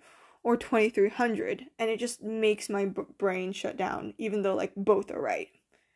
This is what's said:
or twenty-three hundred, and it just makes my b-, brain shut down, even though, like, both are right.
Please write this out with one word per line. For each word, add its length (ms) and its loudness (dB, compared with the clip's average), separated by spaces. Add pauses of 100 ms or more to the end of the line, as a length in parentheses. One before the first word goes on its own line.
(420)
or 160 4
twenty-three 520 2
hundred, 580 -2 (100)
and 140 0
it 80 -2
just 240 -6
makes 440 0
my 180 0
b-, 180 -4 (160)
brain 340 0
shut 240 -6
down, 400 -4
even 240 -2
though, 140 2
like, 200 -2
both 360 4
are 100 -4
right. 280 -2 (460)